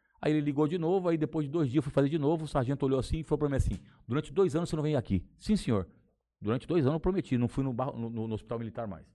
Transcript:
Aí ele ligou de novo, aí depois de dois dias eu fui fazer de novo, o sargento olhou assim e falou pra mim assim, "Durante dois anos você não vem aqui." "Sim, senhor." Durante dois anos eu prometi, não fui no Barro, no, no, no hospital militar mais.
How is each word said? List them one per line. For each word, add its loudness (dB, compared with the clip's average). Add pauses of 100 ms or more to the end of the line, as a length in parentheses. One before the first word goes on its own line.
(220)
Aí 2
ele 2
ligou 2
de -2
novo, 0
aí 2
depois -2
de -8
dois 0
dias 0
eu 2
fui -8
fazer 4
de 0
novo, 2
o -6
sargento 0
olhou 2
assim -2
e -6
falou 0
pra 0
mim 0
assim, 0 (280)
"Durante -2
dois 4
anos -2
você -4
não 0
vem 2
aqui." 0 (140)
"Sim, 0
senhor." 0 (540)
Durante -2
dois 2
anos 2
eu -2
prometi, 0
não 2
fui -2
no -2
Barro, -4
no, -6
no, -6
no -4
hospital -6
militar -8
mais. -12